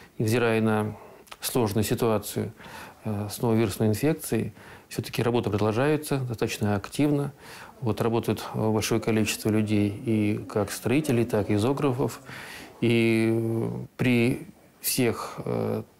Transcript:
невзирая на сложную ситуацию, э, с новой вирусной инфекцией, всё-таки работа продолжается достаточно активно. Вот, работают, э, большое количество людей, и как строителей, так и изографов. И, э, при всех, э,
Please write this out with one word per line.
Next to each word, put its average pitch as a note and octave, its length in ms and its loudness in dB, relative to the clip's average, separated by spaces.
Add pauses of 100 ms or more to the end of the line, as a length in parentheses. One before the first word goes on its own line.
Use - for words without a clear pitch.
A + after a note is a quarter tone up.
(180)
невзирая A2+ 440 2
на G#2+ 340 0 (460)
сложную A2 420 0
ситуацию, A2 680 0 (520)
э, G#2 260 -4
с - 120 -10
новой A2+ 160 4
вирусной A2+ 300 2
инфекцией, A2 640 0 (340)
всё-таки - 340 -4
работа A#2 280 2
продолжается C3 640 2
достаточно A2 580 -2
активно. C#3+ 580 0 (500)
Вот, A2 180 0
работают, A2+ 420 0 (120)
э, A2 160 0
большое A2 280 2
количество A2 520 0
людей, G#2 400 2
и G#2+ 480 0 (100)
как G3+ 240 -2
строителей, A#2+ 540 0
так G#2 240 0
и G#2+ 60 2
изографов. C3+ 640 0 (600)
И, A2+ 500 4
э, A2+ 400 0 (280)
при A#2+ 500 2 (320)
всех, - 540 -2 (100)
э, A2 380 -2 (180)